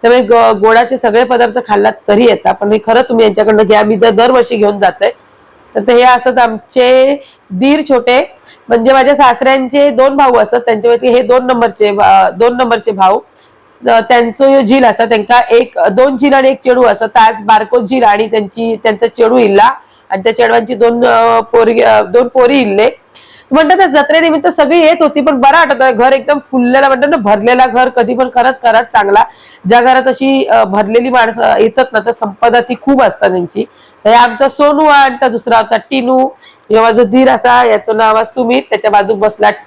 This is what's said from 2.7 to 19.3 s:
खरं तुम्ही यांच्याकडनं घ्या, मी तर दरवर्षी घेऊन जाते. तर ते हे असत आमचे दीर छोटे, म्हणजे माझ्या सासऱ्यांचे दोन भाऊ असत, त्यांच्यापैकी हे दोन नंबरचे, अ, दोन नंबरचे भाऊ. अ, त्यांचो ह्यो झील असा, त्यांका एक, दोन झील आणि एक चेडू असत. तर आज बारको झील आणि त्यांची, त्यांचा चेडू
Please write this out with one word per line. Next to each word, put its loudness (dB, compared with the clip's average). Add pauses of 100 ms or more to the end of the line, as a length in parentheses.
खरं 2
तुम्ही 0
यांच्याकडनं 0
घ्या, 2
मी -2
तर 2
दरवर्षी 0
घेऊन -2
जाते. -4 (440)
तर -4
ते 0
हे 4
असत 2
आमचे 0 (340)
दीर 0
छोटे, -2 (340)
म्हणजे 0
माझ्या 2
सासऱ्यांचे 0
दोन 0
भाऊ 2
असत, 0
त्यांच्यापैकी 0
हे 2
दोन 0
नंबरचे, -2
अ, 2
दोन -2
नंबरचे -2
भाऊ. 0 (680)
अ, 2
त्यांचो 0
ह्यो 4
झील 2
असा, 0
त्यांका 0
एक, 0 (140)
दोन 0
झील 0
आणि 2
एक -2
चेडू 0
असत. 0
तर -2
आज 4 (100)
बारको 0
झील -2
आणि 0
त्यांची, -4
त्यांचा -2
चेडू 0